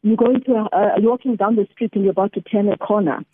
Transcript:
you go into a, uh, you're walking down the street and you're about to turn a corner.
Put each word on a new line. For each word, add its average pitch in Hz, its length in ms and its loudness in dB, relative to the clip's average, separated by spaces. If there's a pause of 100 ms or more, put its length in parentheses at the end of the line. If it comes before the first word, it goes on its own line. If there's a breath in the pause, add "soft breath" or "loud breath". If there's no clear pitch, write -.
you 214 140 2
go 240 140 2
into 262 240 0
a, 214 100 0 (100)
uh, 190 240 2
you're 220 120 2
walking 247 260 -2
down 208 200 0
the 208 140 0
street - 220 -6
and 196 120 0
you're 190 80 2
about 196 200 -2
to 190 80 -6
turn 202 320 0
a - 60 -4
corner. 202 380 -2 (180)